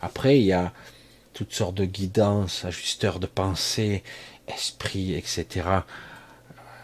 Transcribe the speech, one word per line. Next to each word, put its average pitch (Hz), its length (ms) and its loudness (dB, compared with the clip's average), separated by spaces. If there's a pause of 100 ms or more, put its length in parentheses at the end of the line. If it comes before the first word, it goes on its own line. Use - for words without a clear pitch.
Après, - 360 4
il 123 60 8
y 95 80 6
a 90 220 2 (580)
toutes - 220 -8
sortes 92 220 -2
de 98 100 2
guidances, 98 800 2
ajusteurs 90 540 -2
de 90 60 -4
pensée, 95 760 0 (460)
esprit, - 640 -4
et 73 120 -4
cetera. 90 600 0 (1000)